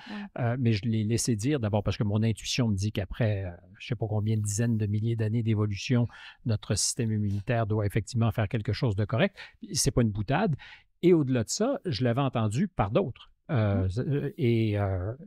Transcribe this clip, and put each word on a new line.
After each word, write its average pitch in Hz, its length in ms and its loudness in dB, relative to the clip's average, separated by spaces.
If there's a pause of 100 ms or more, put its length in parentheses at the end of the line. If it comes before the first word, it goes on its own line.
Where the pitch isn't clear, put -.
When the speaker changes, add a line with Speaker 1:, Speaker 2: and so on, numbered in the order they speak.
(100)
Speaker 1:
Ouais. 202 320 -8
Speaker 2:
euh, 117 160 0
mais 117 140 2
je 104 120 0
l'ai 110 200 0
laissé 113 320 0
dire 131 240 0
d'abord 104 240 0
parce 98 120 0
que - 80 0
mon 107 200 2
intuition 113 440 0
me 107 60 2
dit 101 180 0
qu'après, 104 520 -2
euh, 90 60 -6 (280)
je - 80 -16
ne - 20 -14
sais 127 80 -2
pas 113 120 -4
combien 107 280 0
de 107 60 0
dizaines 110 360 0
de 107 80 0
milliers 107 300 0
d'années 110 280 0
d'évolution, 110 640 2 (380)
notre 110 300 -2
système - 360 -2
immunitaire 104 540 0
doit 107 200 0
effectivement 113 460 0
faire 107 160 0
quelque 110 240 -2
chose 107 240 0
de 107 80 0
correct. 147 320 0 (380)
C'est 139 180 0
pas 127 100 4
une 110 100 4
boutade. 139 440 0 (460)
Et 175 100 8
au-delà 131 320 4
de - 60 -10
ça, 240 340 0
je 127 180 -2
l'avais 120 200 2
entendu 120 460 0
par 101 220 -2
d'autres. 156 400 -2 (200)
Euh, 104 320 2
Speaker 1:
Mhm. 92 160 0
Speaker 2:
euh, 139 400 -2
et, 113 400 2
euh, 98 340 -2 (140)